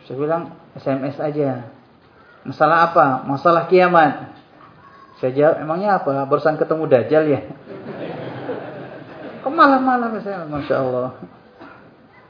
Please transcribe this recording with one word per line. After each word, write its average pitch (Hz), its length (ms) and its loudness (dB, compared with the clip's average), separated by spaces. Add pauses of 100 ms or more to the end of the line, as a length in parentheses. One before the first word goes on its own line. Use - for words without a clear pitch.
Saya 131 160 -8
bilang, 165 320 -4 (240)
"S - 80 -10
M 139 240 -2
S 139 80 -10
aja." 139 560 -4 (720)
"Masalah 165 480 2
apa?" 135 320 4
"Masalah 165 400 2
kiamat." 175 720 4 (800)
Saya 127 160 -2
jawab, 147 320 2
"Emangnya 185 320 0
apa? 139 320 -2
Barusan 151 320 0
ketemu 160 240 -2
Dajjal, 139 400 4
ya?" 147 160 0 (2000)
Kok 285 80 -4
malam-malam, 262 640 4
ya, 202 80 -8
saya, 190 240 -10
Masya 147 320 -4
Allah. 127 400 -4 (1120)